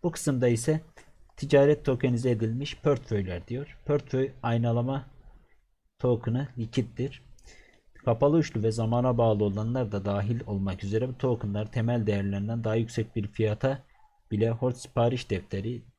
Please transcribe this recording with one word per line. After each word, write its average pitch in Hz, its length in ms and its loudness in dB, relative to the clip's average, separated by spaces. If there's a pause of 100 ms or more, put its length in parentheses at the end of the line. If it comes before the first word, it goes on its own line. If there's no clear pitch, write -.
Bu 170 80 2
kısımda 127 360 0
ise 135 340 2 (560)
ticaret 143 480 4
tokenize 123 460 2
edilmiş 117 460 -2
portföyler 101 680 -2
diyor. 135 380 -8
Portföy 135 460 0 (120)
aynalama 120 640 0 (920)
token'ı 123 480 0 (100)
likittir. 120 640 -4 (840)
Kapalı 139 320 4
uçlu 151 260 0
ve 113 80 2
zamana 117 460 0
bağlı 110 260 4
olanlar 107 480 -2
da 101 140 -4
dahil 101 420 0
olmak 98 360 -4
üzere 110 240 0
bu 127 100 -8
tokenlar 107 540 -2
temel 117 360 0
değerlerinden 101 560 -2
daha 110 120 0
yüksek 113 400 -2
bir 104 120 -2
fiyata 113 560 -2 (480)
bile 110 180 2
Hort 120 280 -2
sipariş 120 520 0
defteri 101 520 -6 (160)